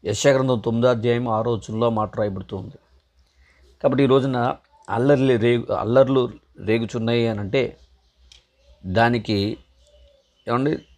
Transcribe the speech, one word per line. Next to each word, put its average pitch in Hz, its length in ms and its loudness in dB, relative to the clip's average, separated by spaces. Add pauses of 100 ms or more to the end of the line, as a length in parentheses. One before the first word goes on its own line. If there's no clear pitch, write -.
యెషయా 104 280 2
గ్రంథం 131 260 2
తొమ్మిదో 117 300 0
అధ్యాయం 120 400 0
ఆరో 113 240 -2
వచనంలో 113 380 -2
మాట 107 260 -4
రాయబడుతుంది. 104 580 -8 (1080)
కాబట్టి 135 220 2
ఈ - 20 2
రోజున 127 500 2 (340)
అల్లర్లు 127 480 2
రేగు-, 117 340 0
అల్లర్లు 127 580 2 (340)
రేగుచున్నాయి 113 640 -2
అని 104 120 -4
అంటే 110 360 -4 (1080)
దానికి 107 720 0 (920)
ఏమండి 131 300 -2 (180)